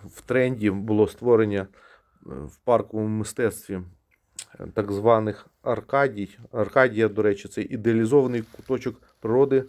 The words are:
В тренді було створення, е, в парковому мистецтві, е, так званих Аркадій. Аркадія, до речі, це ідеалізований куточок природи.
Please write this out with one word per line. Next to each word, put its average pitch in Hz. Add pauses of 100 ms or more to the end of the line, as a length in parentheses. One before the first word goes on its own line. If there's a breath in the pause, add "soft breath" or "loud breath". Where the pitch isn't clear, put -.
В -
тренді 127
було 104
створення, 110
е, 95 (580 soft breath)
в 71
парковому 110
мистецтві, 107 (800)
е, 90
так 101
званих 107 (160)
Аркадій. 117 (140)
Аркадія, 113
до 101
речі, 101
це -
ідеалізований 117 (140)
куточок 123 (180 soft breath)
природи. 135